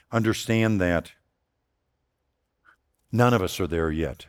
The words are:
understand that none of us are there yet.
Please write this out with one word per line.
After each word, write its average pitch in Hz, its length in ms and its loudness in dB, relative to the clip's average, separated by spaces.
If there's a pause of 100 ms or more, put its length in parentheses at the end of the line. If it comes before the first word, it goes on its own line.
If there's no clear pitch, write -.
(120)
understand 110 680 0
that 87 320 0 (2000)
none 120 220 4
of 113 80 2
us 90 200 -4
are 90 60 -2
there 82 240 -2
yet. 78 380 -6